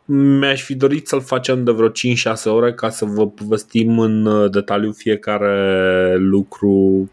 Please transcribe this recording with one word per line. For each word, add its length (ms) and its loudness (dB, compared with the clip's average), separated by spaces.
mi-aș 560 2
fi 140 -10
dorit 320 0
să-l 140 -2
facem 420 -2
de 80 2
vreo 160 2
cinci-șase 600 -2
ore 240 2
ca 160 -4
să 160 -6
vă 220 0
povestim 720 -2
în, 260 0
uh, 260 2
detaliu 400 -2
fiecare 1300 0
lucru 960 0